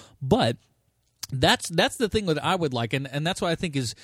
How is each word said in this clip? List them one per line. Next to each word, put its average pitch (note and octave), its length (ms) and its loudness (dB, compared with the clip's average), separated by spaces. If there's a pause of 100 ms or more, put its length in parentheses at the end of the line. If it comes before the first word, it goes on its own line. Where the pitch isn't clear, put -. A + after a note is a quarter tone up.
(220)
but C3 340 2 (760)
that's, D#3+ 360 2
that's F#3 280 2
the A3+ 120 0
thing G#3 180 -2
that D3+ 180 0
I E3+ 120 2
would D#3 180 0
like, A#2 180 -2
and, C#3 140 -2
and C#3 180 -4
that's F3 160 -4
what F3 120 0
I - 20 0
think D#3 220 -4
is B2 280 -2